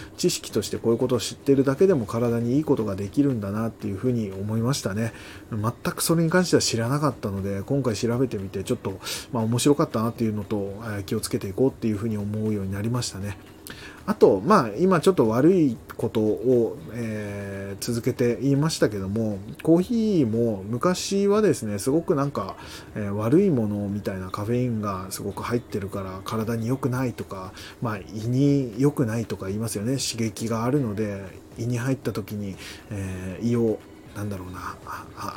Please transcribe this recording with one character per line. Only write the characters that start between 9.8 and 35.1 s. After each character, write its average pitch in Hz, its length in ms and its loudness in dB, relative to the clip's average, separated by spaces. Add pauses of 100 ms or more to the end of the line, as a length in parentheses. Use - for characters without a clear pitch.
っ 147 40 -8
た 110 140 -2
な 117 80 0
っ - 20 -8
て 117 120 -2
い 110 60 0
う 107 40 -2
の 104 80 -4
と、 107 140 -4
え 101 420 -6
ー、 98 60 -6
気 113 100 -4
を 107 60 0
つ - 100 -6
け 120 80 -2
て 104 80 -6
い 95 60 -6
こ 127 160 2
う - 20 2
っ - 20 -14
て - 140 -4
い 110 60 2
う 104 40 0
ふ 101 80 -4
う 117 40 -2
に 107 100 -2
思 107 300 -2
う 107 40 0
よ 101 100 -2
う - 20 -4
に 95 80 -4
な 101 100 -4
り 117 80 0
ま 123 100 0
し - 120 -4
た 98 80 -10
ね。 101 180 -6 (680)
あ 208 80 0
と、 117 260 8
ま 160 240 6
あ、 107 140 -4
今 180 240 4
ち - 60 6
ょ - 20 6
っ 185 40 4
と 120 140 6
悪 135 260 6
い 143 220 4 (220)
こ 117 100 0
と 113 120 0
を、 107 580 2 (160)
え 101 840 -6
ー、 - 60 -8
続 117 160 -2
け 120 140 0
て 120 260 2
言 139 120 4
い 139 40 6
ま 156 140 4
し - 80 -4
た 147 100 4
け 101 100 -2
ど 95 120 -4
も、 107 260 0 (260)
コ 160 140 8
ー 180 40 6
ヒ 208 440 4
ー - 20 2
も 110 400 2
昔 180 640 0
は 208 140 4
で 180 100 6
す - 120 -2
ね、 104 140 -2
す 131 120 -2
ご 160 100 4
く 165 140 0
な 139 100 2
ん 143 60 -2
か、 101 260 -6 (380)
え 113 60 -4
ー、 101 100 -2
悪 117 320 4
い 202 80 4
も 117 180 2
の 104 200 -2
み 101 120 -2
た 98 140 -4
い 95 60 -6
な、 92 100 -8
カ 104 160 -6
フ 117 60 0
ェ 123 120 2
イ - 40 0
ン 110 120 -2
が 95 300 -4
す - 100 -10
ご 101 120 -6
く 113 100 -8
入 117 160 -2
っ - 20 0
て - 180 -6
る 95 120 -6
か 101 100 -6
ら 95 240 -8
体 113 320 -2
に 113 120 -2
良 135 100 0
く 139 100 -2
な 127 160 -2
い 117 80 -2
と 104 120 -8
か、 - 280 -12 (300)
ま 113 100 -2
あ、 107 60 -6
胃 107 300 -8
に 135 500 2
良 143 120 4
く 143 140 0
な 110 140 -2
い 110 80 -2
と 101 100 -6
か 95 120 -6
言 98 80 -2
い - 20 -2
ま 117 100 -4
す - 80 -6
よ 101 80 -4
ね。 131 140 0
刺 - 180 -4
激 113 320 -2
が 113 160 -2
あ 127 60 2
る 147 100 2
の 110 140 -2
で、 101 300 -4 (340)
胃 117 80 -4
に 120 100 0
入 113 160 0
っ 131 60 0
た 110 160 -4
時 107 200 -8
に、 101 220 -6 (340)
え 92 520 -6
ー、 117 80 2
胃 120 60 2
を、 113 220 2 (380)
な 104 60 -6
ん 104 80 -6
だ 98 80 -6
ろ 92 100 -12
う - 20 -12
な、 90 260 -10 (100)
あ-、 - 180 -10 (140)